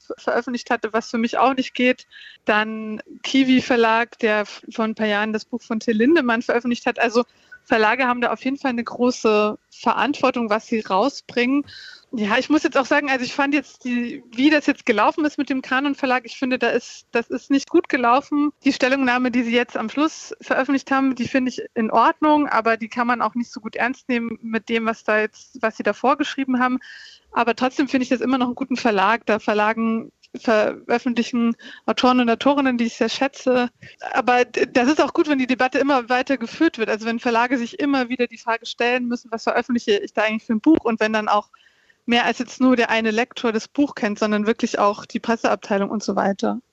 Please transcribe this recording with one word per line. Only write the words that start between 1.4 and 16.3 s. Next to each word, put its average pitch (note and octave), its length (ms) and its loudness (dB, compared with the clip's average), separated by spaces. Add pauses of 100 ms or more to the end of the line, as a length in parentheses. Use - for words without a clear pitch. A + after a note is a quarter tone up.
nicht C4 200 -4
geht. B3+ 320 0 (400)
Dann G#3+ 560 -2 (200)
Kiwi C4 380 4
Verlag, A#3 600 2
der G#3+ 200 2
f-, - 300 -8
vor A3+ 160 -2
ein A3 80 -4
paar A3 140 -4
Jahren G#3 260 -2
das G#3+ 100 -6
Buch - 160 -10
von A3+ 200 -6
Till A3+ 160 -2
Lindemann A#3+ 440 4
veröffentlicht A#3+ 460 -2
hat. A#3+ 120 -2
Also A#3 260 2 (420)
Verlage A#3 400 2
haben B3 140 0
da A#3+ 120 0
auf A3+ 120 -8
jeden C4+ 140 -2
Fall C4+ 120 -2
eine A#3 140 -4
große A3 720 0 (120)
Verantwortung, A#3+ 800 -2
was A3 160 -2
sie A3 140 -2
rausbringen. B3 840 -2 (520)
Ja, G#3+ 220 0
ich C4 100 -2
muss D4 140 2
jetzt C#4+ 160 0
auch C4 80 0
sagen, D4 240 0
also B3+ 140 -2
ich B3 80 -8
fand C#4+ 220 -2
jetzt - 300 -4
die, A#3+ 380 -4 (100)
wie C4 180 4
das D4 160 2
jetzt - 200 0
gelaufen A#3 380 2
ist D4 120 -2
mit C#4+ 140 -4
dem C4 120 -4
Kanon C#4 340 -2
Verlag, B3 300 -2
ich - 100 -16